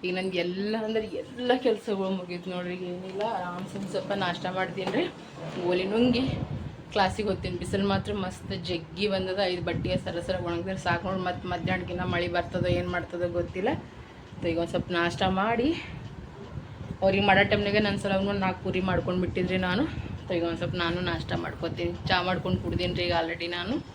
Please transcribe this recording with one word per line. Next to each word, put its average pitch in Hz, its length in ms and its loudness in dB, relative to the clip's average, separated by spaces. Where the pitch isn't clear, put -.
ಈಗ 180 140 0
ನಂದು 180 260 0
ಎಲ್ಲ 196 300 0
ಅಂದ್ರೆ 220 160 2
ಎಲ್ಲ 247 280 -4
ಕೆಲಸಗಳು 202 440 0
ಮುಗೀತು 175 360 -6
ನೋಡ್ರಿ. 180 200 -4
ಏನಿಲ್ಲ, 190 300 -6
ಆರಾಮ್ಸೆ 180 420 -6
ಒಂದ್ 196 160 -6
ಸ್ವಲ್ಪ 190 160 -2
ನಾಷ್ಟ 175 200 -2
ಮಾಡ್ತೀನಿ 185 400 -2
ರೀ, 349 80 2
ಗೋಲಿ 185 300 2
ನುಂಗಿ 247 300 6
ಕ್ಲಾಸಿಗೆ 202 360 4
ಹೋಗ್ತೀನಿ. 185 340 -2
ಬಿಸಿಲು 196 300 2
ಮಾತ್ರ 196 180 0
ಮಸ್ತ್ 190 280 -6
ಜಗ್ಗಿ 170 360 -2
ಬಂದದ. 185 240 0
ಐದು 180 180 -2
ಬಟ್ಟೆ 180 360 0
ಸರ 170 220 -4
ಸರ 185 80 0
ಒಣಗಿದ್ರೆ 180 420 -2
ಸಾಕು 170 220 2
ನೋಡಿ. 185 200 0
ಮತ್ತು 175 140 -4
ಮಧ್ಯಾಹ್ನಕ್ಕಿನ್ನ 180 600 -2
ಮಳೆ 175 240 0
ಬರ್ತದೋ 175 400 0
ಏನು 180 180 -2
ಮಾಡ್ತದೋ 175 320 -2
ಗೊತ್ತಿಲ್ಲ. 185 300 0
So - 120 -2
ಈಗ 165 120 0
ಒಂದು 170 100 -6
ಸ್ವಲ್ಪ 185 160 0
ನಾಷ್ಟ 170 200 2
ಮಾಡಿ 233 280 4
ಅವ್ರಿಗೆ 196 240 6
ಮಾಡೋ 190 120 8
ಟೈಮ್ನಾಗೆ 202 360 4
ನನ್ನ 196 160 2
ಸಲ 196 180 2
ಒಂದು 202 240 2
ನಾಲ್ಕು 185 220 0
ಪೂರಿ 185 220 2
ಮಾಡ್ಕೊಂಡು 180 360 2
ಬಿಟ್ಟಿದ್ರಿ 180 400 0
ನಾನು. 185 180 2
So - 100 -6
ಈಗ 170 140 2
ಒಂದು 165 100 -4
ಸ್ವಲ್ಪ 175 220 -2
ನಾನು 170 160 2
ನಾಷ್ಟ 165 220 -2
ಮಾಡ್ಕೋತೀನಿ. 170 500 -4
ಚಾ 185 80 6
ಮಾಡ್ಕೊಂಡು 185 360 2
ಕುಡ್ದೀನಿ 175 340 0
ರೀ 180 100 0
ಈಗ 175 120 2
already 170 360 -2
ನಾನು. 185 180 -2